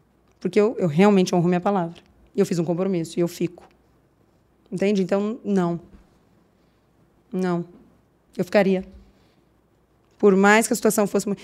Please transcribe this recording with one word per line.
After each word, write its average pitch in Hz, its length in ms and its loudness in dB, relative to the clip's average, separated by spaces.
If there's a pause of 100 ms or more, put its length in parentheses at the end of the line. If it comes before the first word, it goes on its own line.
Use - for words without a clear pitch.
(380)
Porque 190 220 0
eu, 214 180 2
eu 185 80 0
realmente 185 480 4
honro 175 140 2
minha 180 120 0
palavra. 175 360 -4 (400)
E 202 40 -2
eu 196 60 2
fiz 170 120 -4
um 170 60 0
compromisso, 175 540 -4
e - 40 0
eu 170 60 0
fico. - 380 -8 (1040)
Entende? 196 320 -2
Então, 202 420 -4
não. 175 360 -2 (1500)
Não. 180 320 -2 (720)
Eu 180 80 -4
ficaria. 190 400 0 (1300)
Por 196 180 4
mais 208 300 4
que - 60 -2
a 220 40 -2
situação 208 300 0
fosse 202 220 -4
mu-, 196 160 -6